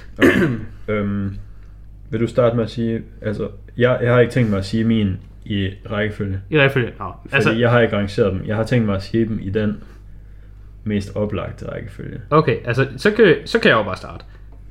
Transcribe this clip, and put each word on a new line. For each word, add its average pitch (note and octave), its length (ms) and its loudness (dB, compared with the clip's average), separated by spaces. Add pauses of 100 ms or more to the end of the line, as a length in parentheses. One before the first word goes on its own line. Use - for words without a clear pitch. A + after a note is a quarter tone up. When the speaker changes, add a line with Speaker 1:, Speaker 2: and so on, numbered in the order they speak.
(180)
Speaker 1:
Okay. - 300 4 (400)
Øhm, G2+ 460 -2 (760)
vil A2 100 -2
du A#2 60 2
starte A#2 300 2
med A#2 80 0
at G#2 60 -6
sige... A2+ 320 -4 (200)
Altså, G#2+ 260 -4 (280)
jeg, B2 260 4
jeg A#2+ 100 4
har B2 80 8
ikke A#2 120 4
tænkt A#2 180 2
mig G2 80 2
at F#2+ 60 -2
sige A2+ 200 0
min A2 320 2 (280)
i G2 260 -2 (200)
rækkefølge. G#2 500 -4 (100)
Speaker 2:
I D#3 80 4
rækkefølge? C3+ 400 2
Nå, F#2+ 140 -10 (100)
Speaker 1:
Fordi - 120 -6
Speaker 2:
altså B2 180 2
Speaker 1:
jeg A#2 180 2
har A#2+ 100 6
ikke A2 160 2
rangeret G2+ 360 0
dem. F#2 140 -4
Jeg G#2 100 -4
har A2 80 0
tænkt A#2 220 2
mig G2 100 0
at G2 60 -4
sige A2+ 220 0
dem G#2+ 180 -2
i F#2+ 80 -6
den G#2 260 0 (1080)
mest G2+ 320 -4
oplagte G2+ 560 -6
rækkefølge. - 480 -12 (100)
Speaker 2:
Okay, D3 340 4
altså, B2 220 0 (100)
så G3+ 140 2
kan, G#3 240 8 (100)
så - 160 0
kan A3 100 6
jeg B2+ 60 6
jo A2 60 4
bare F#2+ 140 -6
starte. - 280 -14 (460)